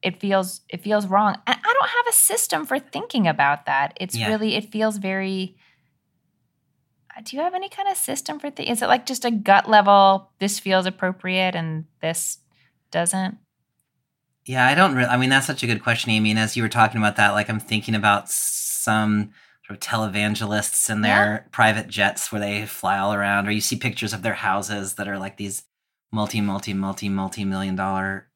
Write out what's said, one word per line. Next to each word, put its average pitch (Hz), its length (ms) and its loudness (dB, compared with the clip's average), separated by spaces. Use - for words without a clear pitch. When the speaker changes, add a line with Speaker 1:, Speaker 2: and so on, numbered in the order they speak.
Speaker 1:
it 185 180 -4
feels, 190 500 -2
it 175 120 -12
feels 208 240 0
wrong. 196 300 2
And 254 160 0
I 440 120 0
don't - 160 2
have 480 180 0
a 453 40 -2
system - 520 0
for 185 140 -4
thinking 269 500 -2
about 147 380 2
that. 139 340 -2
It's 185 160 -8
Speaker 2:
Yeah. 214 120 -2
Speaker 1:
really, 214 260 0
it 214 160 -6
feels 214 280 -2
very, 190 580 -6
uh, 226 80 -18
do 254 120 -10
you 294 60 -4
have 359 120 -2
any 381 140 -6
kind 392 200 -4
of 381 80 -2
system - 420 -6
for 294 120 -8
thi-, - 200 -8
is 233 120 -2
it, - 60 -2
like, 247 160 4
just 254 200 -6
a 240 80 0
gut 202 360 4
level, 196 680 6
this 196 220 -2
feels 185 260 2
appropriate 185 720 -2
and 160 300 -6
this - 380 -4
doesn't? 185 460 -2
Speaker 2:
Yeah, 127 200 2
I 139 80 6
don't 175 200 6
really, 123 140 2
I 123 80 2
mean, 127 140 2
that's 135 160 4
such - 160 -4
a 123 40 -2
good 113 160 0
question, 117 280 -2
Amy. 107 200 4
And 110 80 2
as 110 160 0
you 120 80 -2
were 110 60 0
talking 113 320 4
about 104 160 2
that, 104 140 6
like, 104 180 0
I'm 107 120 -2
thinking 110 340 -2
about 101 340 2
some 107 1000 -2
sort 101 120 -16
of - 20 -14
televangelists 104 1080 -2
in 107 100 -2
their 104 320 4
Speaker 1:
Yeah. - 60 -20
Speaker 2:
private 110 380 2
jets - 420 -2
where 104 120 -4
they 104 240 -4
fly 98 320 -2
all 101 160 0
around, 101 340 0
or 107 40 0
you 104 100 -2
see - 140 -2
pictures 110 360 -4
of 101 80 -8
their 104 140 -2
houses 101 640 -4
that 101 120 -6
are, 98 100 -6
like, 95 200 -10
these 101 240 -8
multi, 107 300 -2
multi, 98 320 -4
multi, 98 340 -4
multi-million 95 680 -4
dollar 95 600 -4